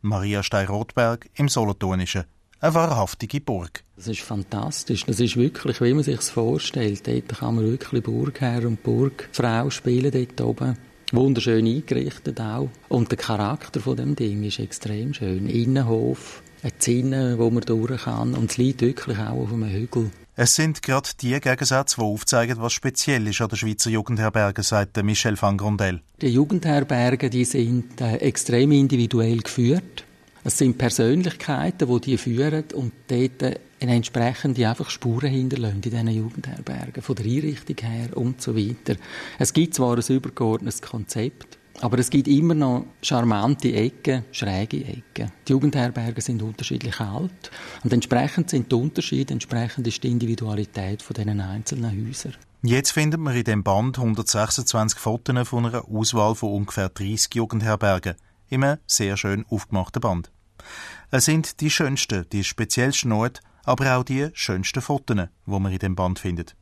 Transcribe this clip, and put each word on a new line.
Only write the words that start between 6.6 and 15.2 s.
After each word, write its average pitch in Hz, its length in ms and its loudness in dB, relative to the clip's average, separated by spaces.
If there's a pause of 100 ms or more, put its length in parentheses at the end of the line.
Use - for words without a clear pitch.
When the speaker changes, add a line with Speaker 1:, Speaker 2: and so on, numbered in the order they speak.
Speaker 2:
Dort 120 320 -2
kann 117 180 0
man 110 100 4
wirklich 120 360 0
Burgherr 120 640 -2
und 113 160 -2
Burgfrau 120 840 0
spielen 127 420 2
dort 123 300 -2
oben. 120 380 0 (340)
Wunderschön 120 540 4
eingerichtet 131 760 -2
auch. 117 300 -4 (180)
Und 117 220 2
der 120 80 0
Charakter 107 600 -2
von 120 200 -2
dem 139 180 -2
Ding 104 260 -2
ist 104 160 -4
extrem 107 540 -6
schön. 95 340 -2